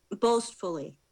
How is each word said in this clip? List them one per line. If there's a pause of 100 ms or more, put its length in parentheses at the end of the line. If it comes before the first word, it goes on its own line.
(100)
boastfully. (160)